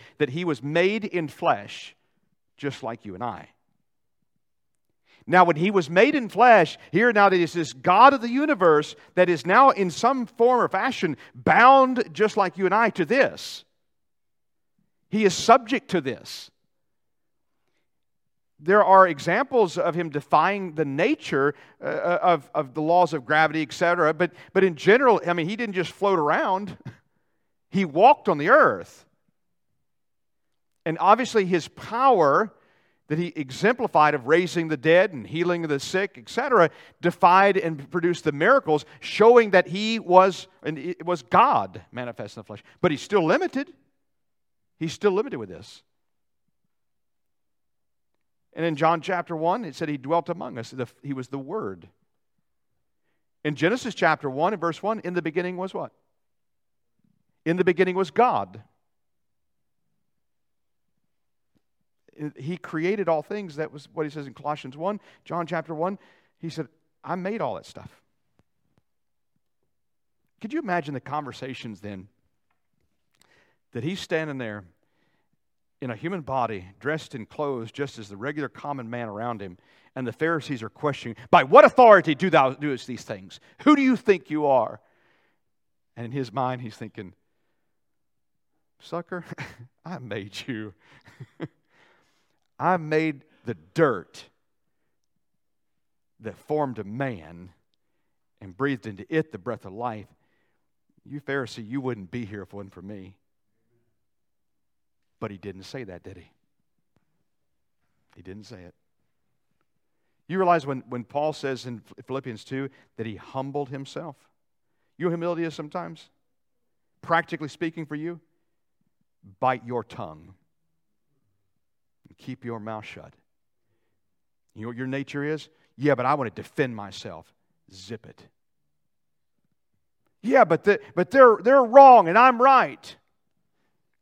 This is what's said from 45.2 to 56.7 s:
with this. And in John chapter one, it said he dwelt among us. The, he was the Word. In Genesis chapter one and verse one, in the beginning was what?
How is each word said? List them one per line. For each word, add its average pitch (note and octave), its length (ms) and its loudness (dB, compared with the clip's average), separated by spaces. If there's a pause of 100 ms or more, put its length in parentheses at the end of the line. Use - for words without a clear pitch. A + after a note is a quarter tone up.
with G#2+ 120 -12
this. - 340 -20 (2750)
And D#3+ 120 -6
in D#3+ 100 -2
John D#3+ 260 0
chapter F3 340 -6
one, F3+ 300 -4
it C#3 100 -14
said D#3+ 140 -8
he D3 80 -6
dwelt E3 320 -4
among E3+ 280 -10
us. A2+ 140 -12
The, B2+ 160 -8 (160)
he C#3 100 -10
was B2+ 140 -10
the C#3 100 -10
Word. A#2+ 500 -12 (1600)
In D3+ 120 -4
Genesis G#3+ 380 -2
chapter D3+ 360 -2
one D#3 240 -2
and E3 80 -10
verse E3 200 -6
one, G#3+ 200 -6
in F3+ 120 -10
the F3 80 -4
beginning F3 360 -8
was F#3 160 -10
what? D#3+ 180 -12 (1500)